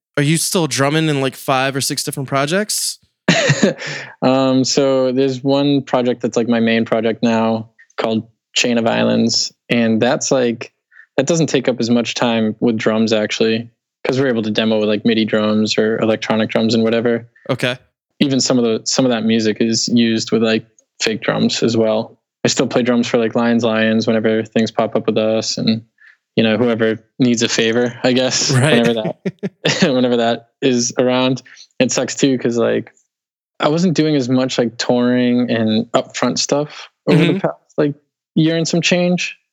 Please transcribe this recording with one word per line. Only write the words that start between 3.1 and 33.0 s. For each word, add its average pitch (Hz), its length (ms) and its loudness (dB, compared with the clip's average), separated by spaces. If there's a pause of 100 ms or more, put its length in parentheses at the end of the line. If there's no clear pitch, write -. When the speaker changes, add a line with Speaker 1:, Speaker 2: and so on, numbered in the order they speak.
Speaker 2:
<laughs> 554 400 2 (540)
Um, 131 420 2
so 131 480 2
there's 131 320 0
one 139 380 2
project 123 400 -2
that's, 117 140 -4
like, 117 120 0
my 117 120 2
main 113 260 2
project 113 360 -2
now 113 460 0 (300)
called 113 280 -2 (280)
Chain 120 240 0
of 113 80 0
Islands. 117 680 0 (160)
And 113 320 2
that's, 127 300 0
like, 120 420 -2 (440)
that 135 100 0
doesn't 165 220 2
take 135 200 0
up 120 120 0
as 117 100 -2
much 120 240 0
time 113 460 0
with 120 160 0
drums, 110 360 0
actually, 113 580 -2 (340)
'cause 135 160 0
we're 139 80 0
able 113 140 -2
to 107 80 -4
demo 110 280 0
with, 107 100 0
like, 107 160 -2
midi 113 200 2
drums 107 520 0
or 113 220 0
electronic 110 520 -2
drums 113 240 0
and 113 100 2
whatever. 117 440 0 (220)
Speaker 1:
Okay. 127 260 -2 (440)
Speaker 2:
Even 135 200 2
some 127 180 2
of 120 60 2
the, 110 220 -2
some - 180 0
of 123 60 2
that 113 140 0
music 113 360 0
is 113 280 -2
used 113 420 0
with, 113 120 2
like, 113 240 0 (360)
fake 107 200 -4
drums 110 400 -2
as 117 140 0
well. 110 440 -2 (240)
I 120 40 0
still 127 200 0
play 127 140 0
drums 120 260 0
for, 123 100 0
like, 113 160 -2
Lions 117 300 0
Lions 110 420 0
whenever 110 380 0
things 113 260 -2
pop 110 240 -2
up - 120 -4
with 110 120 0
us 110 400 -2
and, 113 240 -2 (540)
you 113 80 2
know, 110 120 2
whoever 113 480 0 (140)
needs 120 240 2
a 110 60 0
favor, 120 560 0
I 131 80 2
guess, 127 400 0
Speaker 1:
Right. 127 240 4
Speaker 2:
whenever 117 180 2
that, - 880 -6
<laughs> - 0 -
whenever 127 360 2
that 117 320 -2 (120)
is 123 360 0
around. 127 440 0 (380)
It 127 100 0
sucks 127 240 -4
too, 135 240 2
'cause, 120 180 -2
like, 113 360 -2 (640)